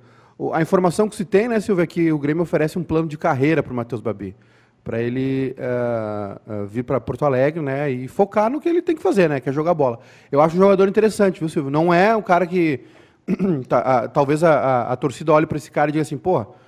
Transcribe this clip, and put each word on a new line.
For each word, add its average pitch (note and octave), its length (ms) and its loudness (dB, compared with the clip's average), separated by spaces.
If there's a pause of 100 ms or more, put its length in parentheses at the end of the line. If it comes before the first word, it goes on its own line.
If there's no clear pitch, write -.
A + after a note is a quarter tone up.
(380)
O, C#3 160 -6
a D#3 80 0
informação F#3 480 0
que - 60 -18
se F#3+ 100 -8
tem, G#3 220 2
né, A3+ 120 0
Silvio, F3+ 240 0
é D#3+ 40 -2
que E3+ 240 0
o D3+ 80 0
Grêmio D3+ 240 -2
oferece D#3 340 -2
um F3 60 -4
plano D#3+ 240 -2
de D3+ 100 -10
carreira D3+ 460 0
pro - 100 -12
Matheus A#2+ 280 -6
Babi, G2+ 340 -8 (480)
pra A2+ 160 -8
ele, C3 580 -4
eh, A2+ 800 -6 (120)
eh, G#2 180 -8
vir A2 160 -6
pra B2+ 160 -2
Porto B2+ 260 -8
Alegre, C#3+ 360 0
né, C#3 300 -4
e B2+ 160 -8
focar G3+ 420 0
no D4 100 -6
que - 80 -4
ele E4+ 140 0
tem E4+ 140 -2
que - 60 -12
fazer, G3 280 2
né, C#3 100 -2
que C3 100 -8
é C3 40 -2
jogar D#3 220 0
bola. C3 240 0 (320)
Eu C#3 100 4
acho D#3+ 140 4
um F3+ 40 2
jogador G3 280 6
interessante, G3+ 520 2
viu, D#3+ 100 -4
Silvio? C#3+ 220 -4
Não E3 220 2
é G3 220 6
um A3 80 -2
cara F3+ 240 2
que, E3 320 0 (480)
<clears throat> F3 420 -2
tá, C3+ 100 4
a, B2 280 0
talvez D3 360 0
a, E3 100 6
a, B2+ 400 0
a - 20 -4
torcida D3+ 360 -2
olhe D#3 140 4
pra D#3 120 -4
esse - 120 -12
cara D3+ 200 0
e D3 40 -4
diga D#3 80 0
assim, D3 160 -6
"Porra, C3+ 300 -2 (200)